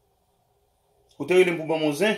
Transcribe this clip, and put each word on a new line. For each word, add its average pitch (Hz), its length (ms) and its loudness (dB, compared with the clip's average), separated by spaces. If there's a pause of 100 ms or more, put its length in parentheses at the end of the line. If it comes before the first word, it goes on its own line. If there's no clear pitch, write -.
(1200)
Ou 143 100 -8
te 180 80 2
rele 175 160 4
m 160 60 -6
pou 151 100 -8
ban 160 80 -2
moun 151 160 -2
zen? 185 240 -2